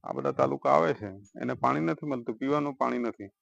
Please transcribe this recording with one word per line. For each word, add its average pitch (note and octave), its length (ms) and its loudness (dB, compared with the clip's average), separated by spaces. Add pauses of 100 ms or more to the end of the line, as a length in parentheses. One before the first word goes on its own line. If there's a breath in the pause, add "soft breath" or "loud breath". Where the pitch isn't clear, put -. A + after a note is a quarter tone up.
આ - 80 -8
બધા C3+ 200 -2
તાલુકા C#3 380 2
આવે D3+ 240 6
છે, G#2+ 120 -6 (360)
એને B2 120 -4
પાણી C3+ 260 0
નથી D#3+ 260 -2
મળતું, B2 300 -4
પીવાનું C#3+ 380 -2
પાણી B2 240 -2
નથી. A2 300 -6 (140)